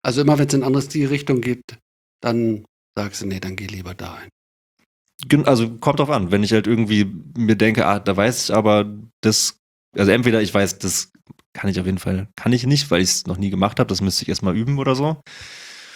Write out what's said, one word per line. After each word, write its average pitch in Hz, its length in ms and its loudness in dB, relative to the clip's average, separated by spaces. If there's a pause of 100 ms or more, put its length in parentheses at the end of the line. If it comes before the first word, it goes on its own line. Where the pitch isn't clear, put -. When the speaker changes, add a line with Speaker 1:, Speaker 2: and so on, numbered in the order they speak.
Speaker 1:
Also 131 180 0
immer, 147 160 6
wenn's 143 160 2
in 139 60 2
eine 127 60 -2
andere 135 160 2
Stilrichtung 139 580 -2
geht, 123 220 -4 (600)
dann 113 420 0 (320)
sagst 104 260 -8
du, 104 40 -8
"Nee, 95 140 -6
dann 95 160 -10
geh 98 100 -10
lieber 92 280 -10
dahin." 92 340 -16 (1000)
Speaker 2:
Gen-, 147 180 4
also 113 320 4
kommt 147 220 0
drauf 143 100 2
an, 101 220 0
wenn 101 100 2
ich 104 100 0
halt 107 140 2
irgendwie 107 400 2 (300)
mir 110 200 2
denke, 110 300 2
"Ah, 101 140 2
da 98 160 -2
weiß 113 340 0
ich 104 40 -2
aber, 104 380 4 (300)
das", - 340 0 (400)
also 98 140 4
entweder 113 320 4
ich 101 100 -2
weiß, 98 280 0
das - 300 -4 (440)
kann - 160 -4
ich 90 100 -2
auf 92 60 -4
jeden 95 120 -2
Fall, 95 380 -4
kann - 160 0
ich 123 140 0
nicht, 143 240 2
weil 87 100 4
ich's - 260 0
noch 92 120 -6
nie 98 120 -2
gemacht 95 300 0
hab, 120 80 2
das 98 120 -2
müsste 95 240 -2
ich - 40 -8
erst - 140 -4
mal 92 140 0
üben 127 220 -2
oder 135 180 0
so. 151 240 -2 (760)